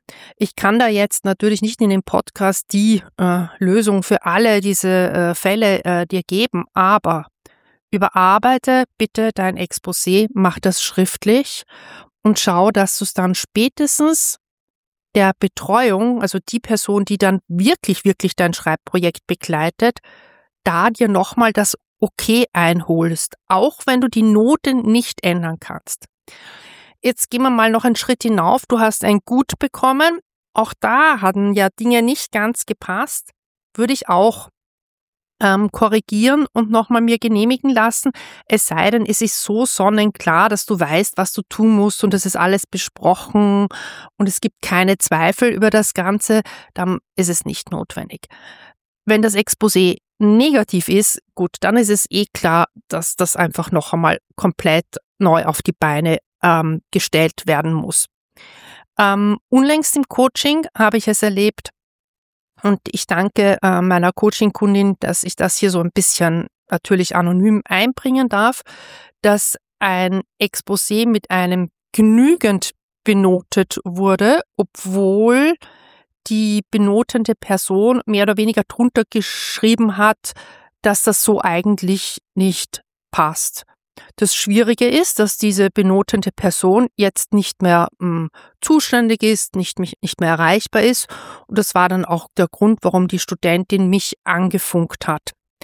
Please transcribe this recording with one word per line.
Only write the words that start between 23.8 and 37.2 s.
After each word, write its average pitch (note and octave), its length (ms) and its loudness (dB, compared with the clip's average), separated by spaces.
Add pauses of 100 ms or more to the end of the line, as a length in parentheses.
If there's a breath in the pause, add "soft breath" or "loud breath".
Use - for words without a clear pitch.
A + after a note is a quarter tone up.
wenn B3+ 160 0
du C4 80 0
die A3+ 120 0
Noten A#3 600 2
nicht A3+ 420 -2
ändern E3+ 380 -4
kannst. - 440 -14 (960 loud breath)
Jetzt - 280 -2
gehen B3 120 -2
wir C4 80 2
mal A3+ 220 2
noch A3+ 140 0
einen A#3 100 2
Schritt - 280 -4
hinauf. G#3+ 440 0
Du A#3+ 120 0
hast A3 260 0
ein G#3 180 2
Gut B3 360 0
bekommen. D4 600 0 (340)
Auch A3 260 -2
da B3+ 420 2
hatten G3 320 0
ja F#3+ 160 2
Dinge A#3 320 0
nicht B3 320 -2
ganz A3 320 -4
gepasst. - 680 -8 (420)
Würde A#3+ 200 0
ich - 160 -6
auch, G#3+ 400 2 (920)
ähm, G3+ 300 2
korrigieren A3+ 800 0
und A3 180 -2
nochmal A3+ 300 2
mir A#3 180 0
genehmigen A#3 500 0